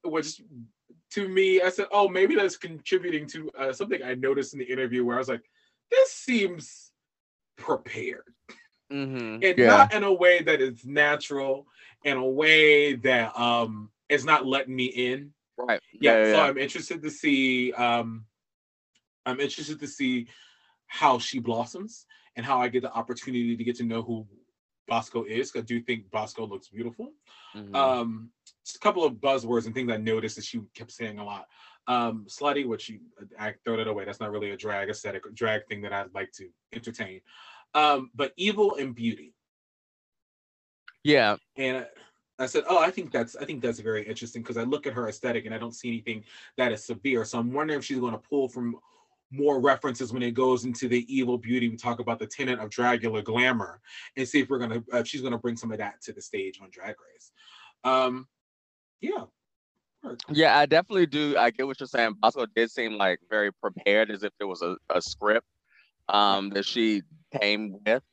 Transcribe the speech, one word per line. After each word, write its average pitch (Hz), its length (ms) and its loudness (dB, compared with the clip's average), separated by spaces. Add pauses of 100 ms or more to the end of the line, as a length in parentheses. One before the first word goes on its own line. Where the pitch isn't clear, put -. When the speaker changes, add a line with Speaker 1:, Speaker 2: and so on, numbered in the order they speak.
Speaker 1:
which 156 360 -4 (680)
to 202 180 -4
me, 190 320 6
I 180 100 2
said, 196 200 -4
"Oh, 202 180 4
maybe 190 280 4
that's 196 200 2
contributing 165 720 -2
to, 156 300 -10
uh, 135 140 -2
something 127 300 -4
I 127 120 -6
noticed 131 380 0
in 139 80 -12
the 127 40 -4
interview 123 400 -2
where 120 120 0
I - 20 0
was 131 100 -2
like, 120 160 -6 (460)
'This 523 220 6
seems 190 800 -4 (640)
prepared.'" - 800 -6 (580)
Speaker 2:
Mm-hmm. 127 520 -6
Speaker 1:
And 190 140 4
Speaker 2:
Yeah. 123 80 10
Speaker 1:
not - 280 10
in 208 100 2
a 196 80 4
way 175 300 6
that 156 180 2
is 123 240 -2
natural, 139 840 0 (380)
in 139 120 0
a 131 80 -2
way 147 680 6
that, 120 440 2
um, 117 520 0 (180)
is 143 160 2
not 147 220 4
letting 131 300 -2
me 127 100 0
in. 127 460 -4 (240)
Speaker 2:
Right. 123 240 -2 (120)
Speaker 1:
Yeah, 117 200 4
Speaker 2:
Yeah, 113 60 8
yeah, 110 140 6
Speaker 1:
so 107 40 6
Speaker 2:
yeah. - 80 8
Speaker 1:
I'm 135 140 0
interested 143 440 -6
to 151 80 -6
see, 131 600 0
um, 117 520 -2 (1000)
I'm 127 140 -4
interested 151 400 -6
to 147 60 -10
see 123 420 -2 (580)
how 131 320 4
she 131 220 -6
blossoms 120 680 -6 (300)
and 117 80 -8
how 127 160 2
I 123 80 2
get 123 140 0
the 123 100 -6
opportunity 120 640 -2
to 117 80 -6
get 120 120 -2
to 120 80 -4
know 113 180 -2
who 110 240 -6 (600)
Bosco 113 380 -2
is, 113 260 -4
'cause 120 120 -6
I - 20 -8
do 117 160 -4
think 113 300 -6
Bosco 107 360 -6
looks 95 220 -14
beautiful. 120 460 -10 (400)
Speaker 2:
Mm-hmm. 104 200 -14
Speaker 1:
Um, 117 560 0 (340)
just - 120 -14
a - 40 -20
couple 180 240 2
of 131 100 2
buzzwords 120 520 0
and 113 80 -8
things 123 160 -4
I 110 60 -2
noticed 110 400 -2
that 107 80 -12
she 117 160 -8 (140)
kept - 180 -16
saying 107 260 -10
a 104 60 -12
lot. 101 240 -12 (380)
Um, 117 420 -2
slutty, 143 380 -2
which 110 160 -4
she, 107 180 -14 (380)
I 107 160 -8 (100)
throw 113 140 -2
that 110 100 -2
away. 101 160 -4
That's 98 160 -12
not 107 100 -6
really 104 200 -6
a 98 60 -10
drag 101 340 -6
aesthetic, 98 320 -10 (120)
drag 110 340 -4
thing 101 140 -10
that 98 100 -8
I'd 98 200 -8
like 95 200 -10
to 92 180 -20 (220)
entertain. 110 500 -12 (500)
Um, 143 420 2
but 131 220 -2
evil 202 400 2
and 135 180 -6
beauty. 113 400 -6 (1700)
Speaker 2:
Yeah. 123 340 6 (200)
Speaker 1:
And 131 220 -2
I, 127 80 -10 (580)
I - 20 -4
said, 151 220 0
"Oh, 175 100 6
I 165 120 6
think 165 220 -8
that's, 117 240 -2
I 143 80 -10
think 135 180 -8
that's 117 180 -2
very 107 260 -4
interesting," 117 360 -10
'cause 117 140 -8
I 117 80 -2
look 143 220 -2
at 135 60 -4
her 117 160 -4
aesthetic 117 380 -4
and 110 80 -8
I 113 40 -8
don't 117 160 -10
see - 140 -10
anything 113 360 -8 (320)
that 123 160 0
is 110 120 -8
severe. 120 400 -2
So 120 140 -6
I'm 120 140 -2
wondering 147 260 -2
if 123 60 -8
she's 135 160 -4
gonna 117 180 -4
pull 139 300 -2
from 120 280 -6 (540)
more 139 300 2
references 127 520 0
when 123 100 -4
it 120 100 -2
goes 127 320 2
into 127 240 -6
the 120 240 2
evil 123 260 0
beauty. 117 300 -2
We 113 80 -6
talk 117 220 -6
about 117 200 -4
the 110 80 -8
tenet 123 340 -4
of 107 100 -10
Dragula 117 540 0
glamour 117 560 0 (360)
and 131 120 -4
see 147 120 2
if 123 80 0
we're 131 100 0
gonna, 117 240 -4 (100)
uh, 123 60 2
if 120 100 -2
she's 135 140 -8
gonna 123 160 -2
bring 117 180 -4
some 117 160 -8
of 104 60 -6
that 104 240 -10
to 110 100 -16
the 101 100 -16
stage 95 380 -8
on 95 100 -20
Drag - 240 -14 (180)
Race. - 200 -20 (520)
Um, 131 440 0 (720)
yeah. 359 240 -6 (800)
Work. 202 260 -12
Speaker 2:
Yeah, 147 300 6
I 147 80 6
definitely 175 400 4
do. 147 300 -2
I 117 140 6
get 131 160 -4
what 135 140 -8
you're 135 60 -8
saying. 117 340 0
Bosco 117 260 2
did 113 240 0
seem, 113 280 -6
like, 92 220 2 (100)
very 107 220 0
prepared, 104 580 2
as 101 120 -6
if 101 160 -4
there 101 80 -6
was 90 160 -6
a, 87 140 -4 (140)
a 87 100 2
script, 107 460 0 (640)
um, 101 400 4
that 98 160 -4
she 110 360 0 (380)
came 104 340 0 (120)
with. 117 160 2 (100)